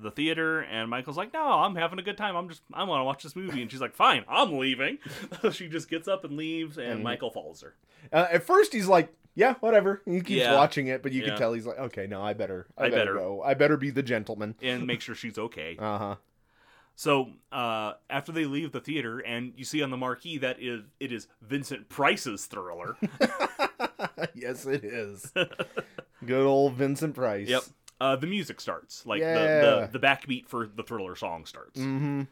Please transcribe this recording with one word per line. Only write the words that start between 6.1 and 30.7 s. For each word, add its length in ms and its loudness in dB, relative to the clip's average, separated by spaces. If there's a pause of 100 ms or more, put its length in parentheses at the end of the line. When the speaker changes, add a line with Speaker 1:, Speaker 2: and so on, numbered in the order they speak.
Speaker 1:
and 140 -8
leaves, 420 -6
and 80 -6
Speaker 2:
And 160 -4
Speaker 1:
Michael 260 -4
follows 320 -12
her. 140 -20 (360)
Speaker 2:
Uh, 200 6
at 160 4
first, 260 6
he's 140 0
like, 260 8 (220)
"Yeah, 240 6
whatever." 460 6
He 160 0
keeps 200 2
Speaker 1:
Yeah. 140 6
Speaker 2:
watching 320 6
it, 160 -2
but 80 -2
you 100 0
Speaker 1:
Yeah. 80 0
Speaker 2:
can 80 -2
tell 160 2
he's 140 -6
like, 100 -6
"Okay, 300 -6
no, 160 -6
I 100 -2
better, 320 -6 (140)
I 60 2
Speaker 1:
"I 40 4
Speaker 2:
better 120 2
Speaker 1:
better." 120 2
Speaker 2:
go. 300 -4
I 100 4
better 240 6
be 140 -4
the 100 0
gentleman." 600 -4
Speaker 1:
And 240 -2
make 140 -2
sure 120 -10
she's 240 -12
okay. 400 -8
Speaker 2:
Uh-huh. 380 -4 (800)
Speaker 1:
So, 340 0 (220)
uh, 420 -4 (160)
after 220 -4
they 140 -2
leave 260 -4
the 80 -8
theater, 400 -6
and 360 -8
you 100 -14
see 180 -2
on 80 -2
the 60 -4
marquee 420 -6
that 240 -4
is, 180 -6 (180)
it 120 -6
is 160 -8 (160)
Vincent 460 -6
Price's 580 0
Thriller. 540 -10
Speaker 2:
<laughs> 60 0 (1300)
Yes, 320 -8
it 180 0
is. 480 -8 (460)
Speaker 1:
<laughs> 480 -12
Speaker 2:
Good 200 4
old 280 4
Vincent 420 0
Price. 320 -2
Speaker 1:
Yep. 160 2 (380)
Uh, 160 4
the 100 -4
music 320 -4
starts. 460 -8
Like, 160 0
Speaker 2:
Yeah. 120 2
Speaker 1:
the, 580 6
the, 80 -4
the 60 2
backbeat 420 2
for 200 -4
the 160 -10